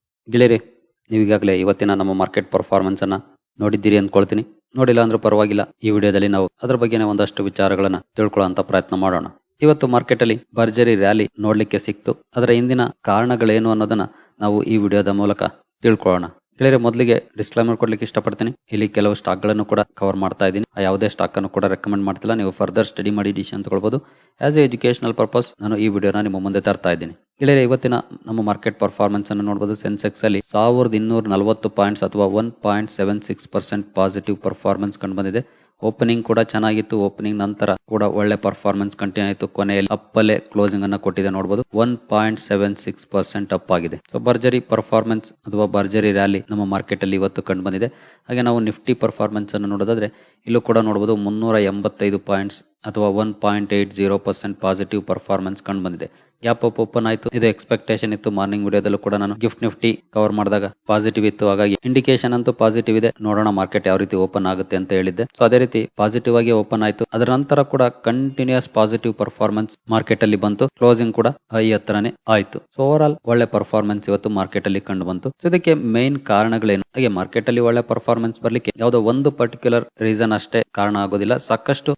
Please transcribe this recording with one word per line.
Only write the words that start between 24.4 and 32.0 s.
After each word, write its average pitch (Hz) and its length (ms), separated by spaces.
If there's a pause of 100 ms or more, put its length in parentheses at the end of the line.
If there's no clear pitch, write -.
As 147 140
a 147 120
educational 120 480
purpose 120 460
ನಾನು 107 160
ಈ 107 100
ವಿಡಿಯೋನ 101 340
ನಿಮ್ಮ 98 180
ಮುಂದೆ 98 220
ತರ್ತಾ 95 300
ಇದ್ದೀನಿ. 82 220 (260)
ಗೆಳೆಯರೇ, 139 240
ಇವತ್ತಿನ 123 300 (320)
ನಮ್ಮ 113 160
ಮಾರ್ಕೆಟ್ 104 380
ಪರ್ಫಾರ್ಮೆನ್ಸ್ 101 520
ಅನ್ನು 104 120
ನೋಡ್ಬೋದು. 104 320
ಸೆನ್ಸೆಕ್ಸ್ 104 500
ಅಲ್ಲಿ 101 160 (100)
ಸಾವಿರದ 117 440
ಇನ್ನೂರ 110 320
ನಲವತ್ತು 104 420
ಪಾಯಿಂಟ್ಸ್ 101 340